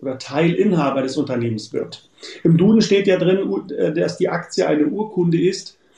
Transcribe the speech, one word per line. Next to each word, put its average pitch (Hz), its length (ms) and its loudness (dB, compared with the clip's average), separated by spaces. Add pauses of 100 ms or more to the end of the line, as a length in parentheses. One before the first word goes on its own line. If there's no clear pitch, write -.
oder 131 180 -8
Teilinhaber 160 840 0
des 131 140 -4
Unternehmens 120 560 -4
wird. - 360 -10 (340)
Im 165 140 4
Duden 214 240 6
steht 202 260 2
ja 185 120 4
drin, 185 300 0
u-, 196 240 -6
äh, 175 200 -2
dass 165 240 -2
die - 120 -2
Aktie 175 380 -4
eine 151 200 2
Urkunde 175 540 0
ist, - 380 -2 (200)